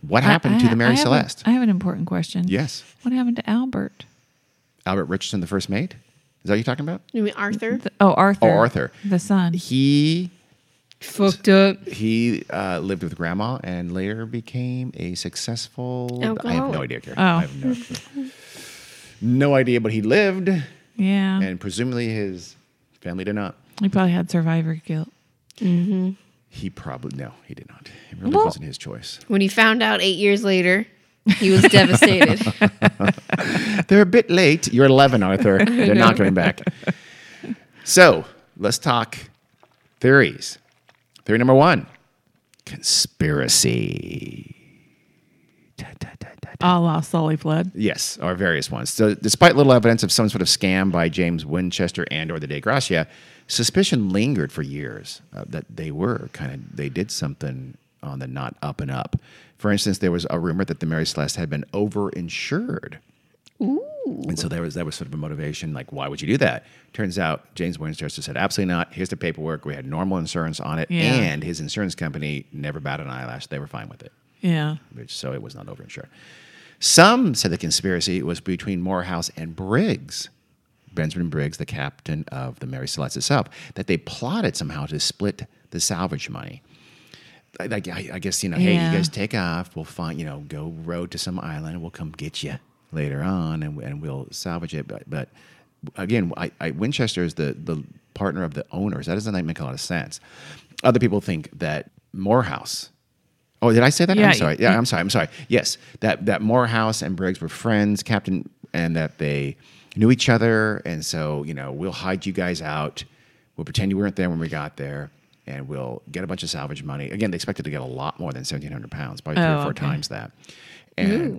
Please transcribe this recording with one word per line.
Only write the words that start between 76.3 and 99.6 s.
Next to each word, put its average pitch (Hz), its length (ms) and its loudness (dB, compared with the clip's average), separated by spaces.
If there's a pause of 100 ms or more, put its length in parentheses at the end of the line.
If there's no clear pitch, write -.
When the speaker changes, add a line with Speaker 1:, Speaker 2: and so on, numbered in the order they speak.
Speaker 1:
Some 208 560 6
said 92 160 0
the 85 60 -2
conspiracy 90 640 -2
was 85 160 -4
between 92 420 -6
Morehouse 90 540 -4
and 82 200 -12
Briggs, 117 720 -2 (640)
Benjamin 82 360 -4
Briggs, 76 280 -4
the 73 80 -8
captain 76 640 -8
of 65 280 -10
the 65 80 -12
Mary 65 200 -10
Celeste - 300 -8
itself, 120 300 0 (280)
that 95 120 -8
they 90 100 0
plotted 165 580 -4
somehow 73 300 -8
to 76 140 -8
split - 480 -4 (240)
the 87 80 -8
salvage 85 500 -4
money. - 320 -14 (960)
I, 90 60 -6
I, 92 480 -8
I 95 60 -8
guess, - 240 -4
you 98 60 -2
know, 82 80 -2
"Hey, 180 180 4
you 170 40 4
Speaker 2:
Yeah. 165 140 2
Speaker 1:
guys 165 160 0
take 107 260 -4
off. 87 400 -4
We'll 80 100 -8
find, 82 340 -8
you 82 60 -6
know, 73 220 -12
go 76 260 -10 (120)
row 87 220 -6
to 87 100 -12
some 90 220 -6
island. 80 420 -10
We'll 82 100 -12
come 80 200 -12
get - 320 -10
you 131 120 -8 (380)
later 73 280 -4
on, 82 420 -2
and, 73 180 -8
and 69 200 -10
we'll 67 300 -10
salvage 85 440 -8
it." 73 120 -8
But, - 220 -16
but 73 200 -10 (640)
again, 98 420 -2
I, 87 140 -8 (100)
I, 80 100 -4
Winchester 110 520 -4
is 82 100 -4
the, 73 260 -4
the 80 240 -6 (300)
partner 92 300 -4
of 80 100 -6
the 71 180 -10
owners. 87 360 -6
That 85 80 -2
doesn't 101 300 -4
make 80 140 -6
a 80 40 -8